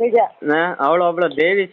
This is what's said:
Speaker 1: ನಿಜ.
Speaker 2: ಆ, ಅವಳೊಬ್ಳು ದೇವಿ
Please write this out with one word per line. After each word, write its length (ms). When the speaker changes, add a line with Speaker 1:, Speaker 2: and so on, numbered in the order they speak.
Speaker 1:
ನಿಜ. 140
Speaker 2:
ಆ, 320
ಅವಳೊಬ್ಳು 500
ದೇವಿ 360